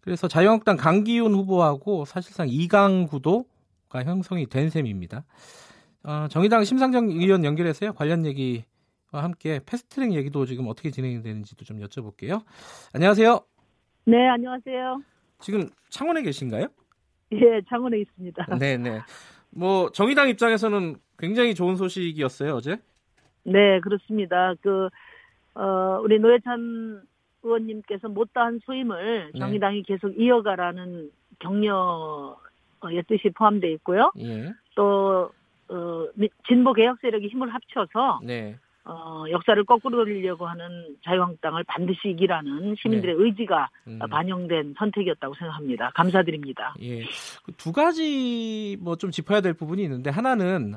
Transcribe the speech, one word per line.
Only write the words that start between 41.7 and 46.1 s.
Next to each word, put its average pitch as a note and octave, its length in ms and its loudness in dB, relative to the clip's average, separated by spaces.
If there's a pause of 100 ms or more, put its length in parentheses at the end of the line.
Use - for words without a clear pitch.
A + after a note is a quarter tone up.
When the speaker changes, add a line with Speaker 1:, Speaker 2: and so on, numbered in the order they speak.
Speaker 2:
이기라는 E3+ 680 -2
시민들의 G3+ 360 0
Speaker 1:
네. F3 80 4
Speaker 2:
의지가 F#3+ 460 0 (180)
Speaker 1:
음. A2+ 100 -14 (140)
Speaker 2:
반영된 E3 680 -4
선택이었다고 F#3 560 -4
생각합니다. C#3+ 600 -6
감사드립니다. E3 840 0